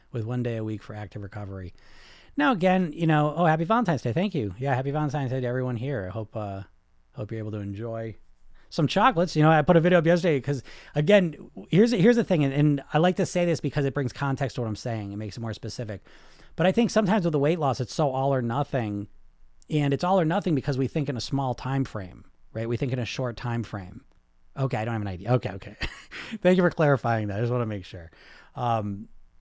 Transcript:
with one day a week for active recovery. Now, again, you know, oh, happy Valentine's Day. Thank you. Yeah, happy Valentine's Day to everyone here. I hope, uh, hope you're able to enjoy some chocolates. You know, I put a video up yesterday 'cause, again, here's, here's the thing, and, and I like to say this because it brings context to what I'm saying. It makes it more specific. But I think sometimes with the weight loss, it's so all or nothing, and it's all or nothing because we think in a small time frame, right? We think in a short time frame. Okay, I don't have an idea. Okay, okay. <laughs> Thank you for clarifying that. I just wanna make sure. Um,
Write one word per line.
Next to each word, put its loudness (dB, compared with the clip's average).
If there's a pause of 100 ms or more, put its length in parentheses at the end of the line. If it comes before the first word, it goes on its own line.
(120)
with -6
one -4
day -4
a -6
week -6
for -14
active -12
recovery. -12 (640)
Now, 2
again, 2
you -2
know, 4
oh, 2
happy 2
Valentine's 0
Day. -2
Thank 0
you. -2
Yeah, 0
happy -2
Valentine's -2
Day -2
to -2
everyone -2
here. -4
I -8
hope, -8
uh, -8 (500)
hope -10
you're -6
able -8
to -4
enjoy -8 (540)
some 0
chocolates. 2
You 4
know, 8
I 6
put 6
a 8
video 6
up 2
yesterday 4
'cause, -4 (320)
again, 4 (200)
here's, 6
here's 6
the 2
thing, 2
and, 0
and 2
I 4
like 4
to 0
say 0
this 0
because 0
it -2
brings -2
context -4
to -4
what -2
I'm -4
saying. -6
It -8
makes -8
it -10
more -8
specific. -10 (520)
But 2
I 4
think 2
sometimes 2
with 0
the 2
weight 2
loss, 0
it's -6
so 2
all 0
or 0
nothing, -2 (600)
and 2
it's -2
all 4
or 4
nothing 0
because 0
we 0
think -2
in -4
a -6
small -2
time -2
frame, -12 (280)
right? -6
We -2
think -2
in -2
a -4
short -6
time -4
frame. -10 (560)
Okay, -2
I -2
don't -4
have -2
an -4
idea. -4
Okay, 0
okay. -12 (300)
<laughs> -14
Thank 6
you 4
for 4
clarifying 2
that. -4
I 0
just 0
wanna 0
make -6
sure. -16 (440)
Um, -2 (320)